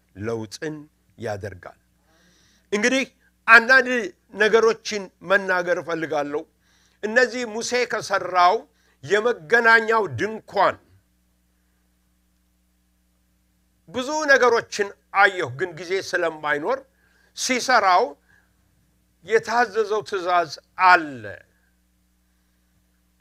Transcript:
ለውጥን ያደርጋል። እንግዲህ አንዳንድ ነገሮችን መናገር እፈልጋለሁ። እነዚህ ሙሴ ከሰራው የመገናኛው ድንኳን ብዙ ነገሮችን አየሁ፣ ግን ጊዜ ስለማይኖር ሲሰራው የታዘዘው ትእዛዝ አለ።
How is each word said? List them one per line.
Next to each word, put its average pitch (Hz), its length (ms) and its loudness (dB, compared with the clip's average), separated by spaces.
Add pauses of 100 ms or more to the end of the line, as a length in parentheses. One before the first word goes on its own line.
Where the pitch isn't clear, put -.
(160)
ለውጥን 113 600 -8 (420)
ያደርጋል። 101 600 -12 (960)
እንግዲህ 247 320 0 (420)
አንዳንድ 240 420 6 (460)
ነገሮችን 214 680 0 (220)
መናገር 180 540 -2
እፈልጋለሁ። 151 640 -6 (600)
እነዚህ 240 460 0
ሙሴ 214 240 -10 (140)
ከሰራው 185 680 0 (480)
የመገናኛው 220 1000 2 (100)
ድንኳን 185 640 -2 (3000)
ብዙ 247 200 -6 (180)
ነገሮችን 233 600 2 (260)
አየሁ፣ 185 380 4
ግን 180 200 -6
ጊዜ 170 200 -10 (100)
ስለማይኖር 160 760 -4 (580)
ሲሰራው 220 680 2 (1200)
የታዘዘው 220 800 0
ትእዛዝ 175 500 -2 (300)
አለ። 156 420 4 (2000)